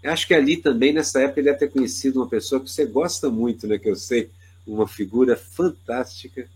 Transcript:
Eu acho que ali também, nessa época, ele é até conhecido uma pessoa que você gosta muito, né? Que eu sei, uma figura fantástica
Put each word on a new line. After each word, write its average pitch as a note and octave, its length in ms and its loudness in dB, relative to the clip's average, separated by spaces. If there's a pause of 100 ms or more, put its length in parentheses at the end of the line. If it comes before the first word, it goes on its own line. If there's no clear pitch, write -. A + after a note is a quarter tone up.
Eu C#3+ 80 -4
acho E3 160 -2
que - 60 4
ali D#3 240 4
também, C3+ 360 2
nessa D#3 280 0
época, C3+ 180 0
ele C#3+ 100 4
é C#3+ 40 4
até C#3+ 140 0
conhecido C3 520 0
uma A#2 100 -2
pessoa C3 320 -2
que C3 80 -16
você D3+ 160 -2
gosta C#3 440 -2
muito, A2+ 380 -2
né? G#2+ 100 0
Que A2 120 -2
eu G2 60 0
sei, A#2 340 -2 (380)
uma A2 200 0
figura A#2 480 2
fantástica - 1200 -6